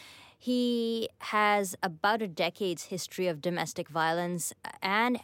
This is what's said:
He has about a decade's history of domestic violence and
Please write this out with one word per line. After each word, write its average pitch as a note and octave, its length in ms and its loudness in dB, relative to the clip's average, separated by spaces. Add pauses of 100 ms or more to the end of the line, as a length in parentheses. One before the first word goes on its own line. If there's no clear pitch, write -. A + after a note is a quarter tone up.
(380)
He A#3+ 720 0 (120)
has G#3 600 2
about G3+ 400 2
a G#3+ 60 -2
decade's F3+ 560 -2
history F#3 440 -4
of D#3 120 -2
domestic E3+ 480 -4
violence E3 640 0 (300)
and A3 420 2